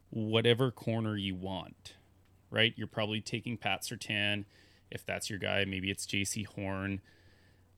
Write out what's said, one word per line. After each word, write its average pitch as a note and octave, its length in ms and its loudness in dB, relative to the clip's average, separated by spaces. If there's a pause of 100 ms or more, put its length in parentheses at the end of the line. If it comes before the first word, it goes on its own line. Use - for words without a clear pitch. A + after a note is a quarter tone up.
whatever A2+ 640 6
corner A2+ 440 0
you G2 200 0
want, F#2 580 -6 (560)
right? A2 260 4
You're G#2+ 120 -4
probably G#2+ 340 -2
taking A2+ 360 -4
Pat G2 260 -2
Surtain. G#2 640 -2 (440)
If - 160 -10
that's F#2 240 -4
your G#2+ 80 -6
guy, G2 280 0
maybe F#2+ 260 -2
it's - 160 -8
J G2+ 160 0
C G#2+ 200 -4
Horn. G2 560 -4 (800)